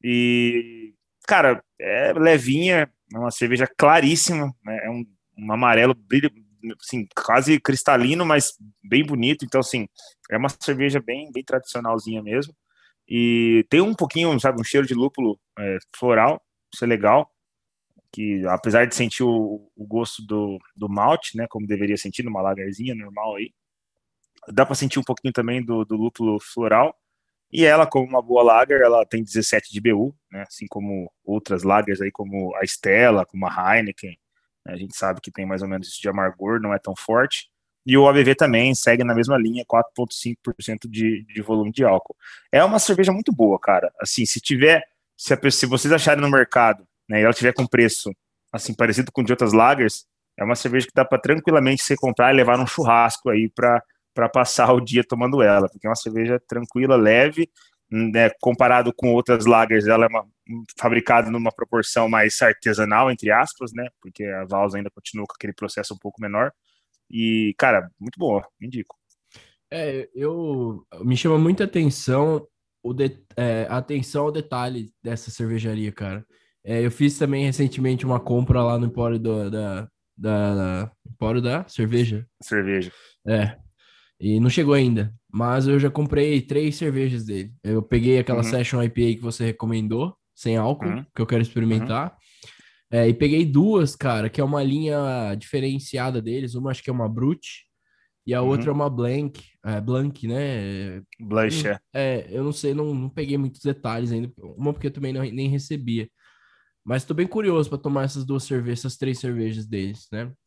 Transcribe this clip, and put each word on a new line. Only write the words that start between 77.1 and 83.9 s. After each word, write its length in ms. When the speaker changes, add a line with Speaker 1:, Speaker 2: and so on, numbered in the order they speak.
Speaker 2:
também 280
recentemente 600
uma 140
compra 420
lá 160
no 100
Empório 300
do, 320
da, 380
da, 380
da, 360
Empório 320
da 260
Cerveja. 600
Speaker 1:
Cerveja. 500
Speaker 2:
É, 300